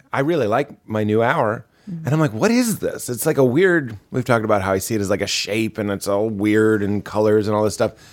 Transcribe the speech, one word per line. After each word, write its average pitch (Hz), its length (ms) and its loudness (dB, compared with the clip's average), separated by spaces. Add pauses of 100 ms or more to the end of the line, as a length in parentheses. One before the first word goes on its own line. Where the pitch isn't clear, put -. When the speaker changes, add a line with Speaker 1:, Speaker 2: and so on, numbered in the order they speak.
(140)
Speaker 1:
I 135 80 0
really 143 260 0
like 127 220 0 (180)
my 107 160 -2
new 107 180 2
hour. 120 440 0 (240)
Speaker 2:
Mm-hmm. 165 140 -10
Speaker 1:
And 139 100 -2
I'm 156 60 2
like, 143 140 0
"What 147 180 0
is 233 280 0
this?" - 280 -6
It's 120 180 -4
like 156 120 0
a 135 80 6
weird, 147 500 2 (160)
we've 127 140 -4
talked 117 180 2
about 107 180 2
how 95 120 0
I 95 60 0
see 113 160 -4
it 107 40 0
as, 98 100 -2
like, 98 120 0
a 98 60 -4
shape 110 500 -4
and 104 120 -2
it's 98 160 -6
all 101 240 0
weird 107 540 2
and 101 220 -2
colors 107 420 2
and 107 80 0
all 107 80 2
this 104 120 0
stuff. - 180 -2 (200)